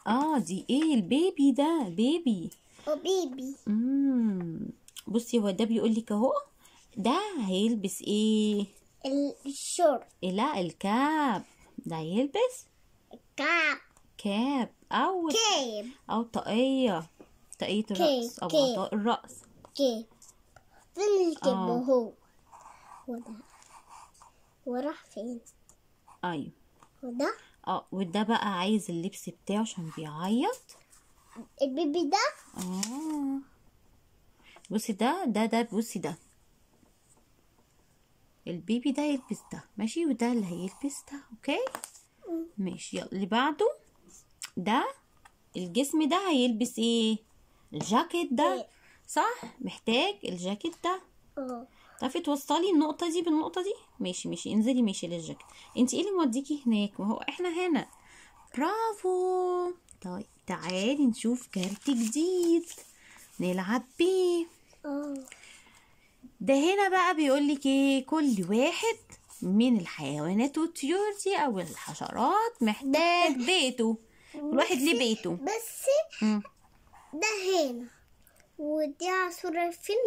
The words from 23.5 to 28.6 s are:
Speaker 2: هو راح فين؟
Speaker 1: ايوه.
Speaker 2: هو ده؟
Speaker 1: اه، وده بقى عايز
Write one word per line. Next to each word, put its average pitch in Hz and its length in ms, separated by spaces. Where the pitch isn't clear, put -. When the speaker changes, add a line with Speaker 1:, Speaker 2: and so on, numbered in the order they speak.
Speaker 2:
هو 240 60
راح 285 300
فين؟ 233 360
Speaker 1:
ايوه. 165 260
Speaker 2:
هو 254 60
ده؟ 285 240
Speaker 1:
اه، - 260
وده 190 300
بقى 208 360
عايز 190 320